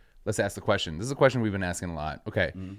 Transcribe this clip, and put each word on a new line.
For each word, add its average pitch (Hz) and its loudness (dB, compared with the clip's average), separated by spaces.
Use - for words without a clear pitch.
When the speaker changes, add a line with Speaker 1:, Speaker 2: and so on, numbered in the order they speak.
Speaker 1:
let's 107 -2
ask 101 0
the 101 -10
question. 92 0
This 101 -4
is 135 -4
a 139 -4
question 131 6
we've 107 2
been 95 -2
asking 90 -4
a 82 -6
lot. 76 -6
Okay, 92 0
Speaker 2:
Mm-hmm. 95 -10